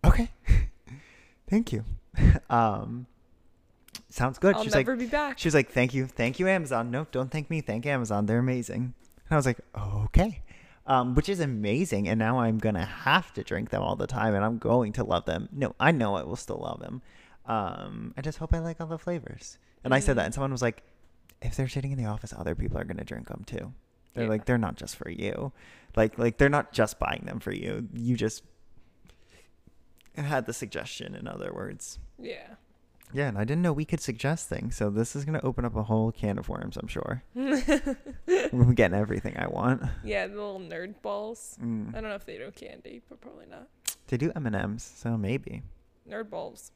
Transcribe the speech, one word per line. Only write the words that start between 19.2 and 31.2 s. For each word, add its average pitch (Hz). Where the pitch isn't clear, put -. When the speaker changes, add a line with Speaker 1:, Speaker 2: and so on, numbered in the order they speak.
Speaker 1:
And 127
I 139
said 143
Speaker 2:
Mm. 120
Speaker 1:
that, 92
and 113
someone 135
was 123
like, 117
"If -
they're 131
sitting 135
in 139
the 120
office, 107
other 82
people -
are 87
gonna -
drink -
'em -
too." -
They're 120
Speaker 2:
Yeah. 110
Speaker 1:
like, 107
"They're 123
not 107
just -
for -
you. -
Like, 110
like, 117
they're 139
not 147
just -
buying -
them -
for -
you. 104
You 117
just 110
had 143
the 120
suggestion," -
in -